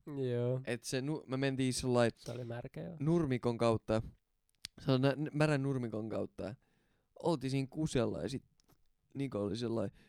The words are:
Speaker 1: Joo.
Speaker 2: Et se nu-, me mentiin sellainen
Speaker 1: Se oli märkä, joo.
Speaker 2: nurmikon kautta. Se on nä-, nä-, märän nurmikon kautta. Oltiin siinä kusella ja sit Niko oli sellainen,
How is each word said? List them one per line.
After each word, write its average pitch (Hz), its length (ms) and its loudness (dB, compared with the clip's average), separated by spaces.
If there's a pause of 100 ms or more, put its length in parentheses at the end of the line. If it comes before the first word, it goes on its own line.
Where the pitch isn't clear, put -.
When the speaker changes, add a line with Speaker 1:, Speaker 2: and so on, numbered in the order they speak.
(320)
Speaker 1:
Joo. 123 320 0
Speaker 2:
Et 120 200 -4
se 131 180 -2
nu-, 147 240 -4
me 131 100 -4
mentiin 131 380 2
sellainen 120 440 4
Speaker 1:
Se - 140 -12
oli 120 120 -8
märkä, 117 380 -10
joo. 170 180 -10
Speaker 2:
nurmikon 135 580 2
kautta. 110 440 4 (840)
Se 135 80 4
on 127 100 6
nä-, 139 140 4
nä-, 147 160 -4
märän 147 300 2
nurmikon 117 460 -2
kautta. 101 460 -6 (680)
Oltiin 135 280 0
siinä 135 200 0
kusella 113 520 0
ja 95 60 -2
sit 135 160 -8 (680)
Niko 127 280 -4
oli 101 140 -2
sellainen, 113 420 -4 (100)